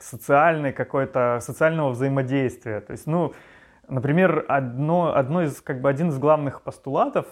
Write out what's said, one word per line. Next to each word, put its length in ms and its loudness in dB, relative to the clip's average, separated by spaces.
социальной 720 2
какой-то, 680 0
социального 500 0
взаимодействия. 920 -2
То 120 -16
есть, 140 -12
ну, 260 -2
например, 600 2
одно, 680 0
одно 280 2
из, 180 -4
как 200 -8
бы, 80 0
один 200 0
из 100 -2
главных 440 2
постулатов 680 -4